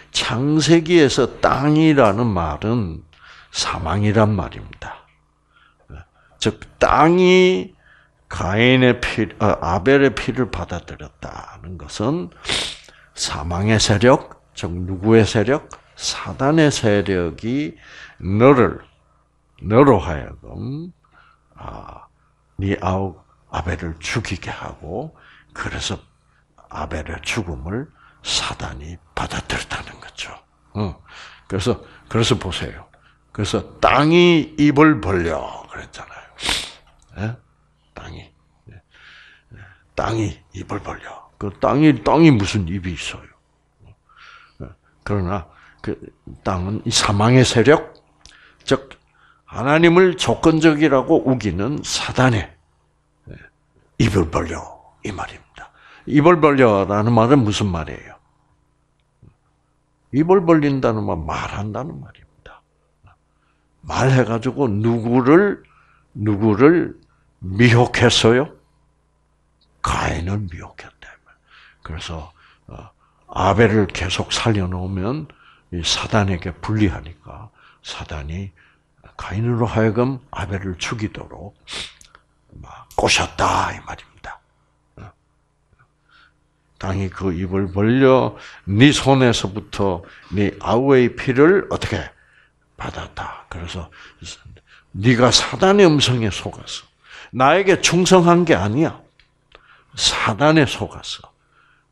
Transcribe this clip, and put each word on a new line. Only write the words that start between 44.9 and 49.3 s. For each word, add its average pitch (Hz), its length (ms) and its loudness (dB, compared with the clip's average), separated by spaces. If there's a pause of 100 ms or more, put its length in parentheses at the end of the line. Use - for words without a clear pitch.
그러나 185 440 -4 (340)
그 - 160 -8 (460)
땅은 95 420 -6
이 120 60 -4
사망의 110 540 2
세력, 123 480 2 (680)
즉 - 260 -4 (560)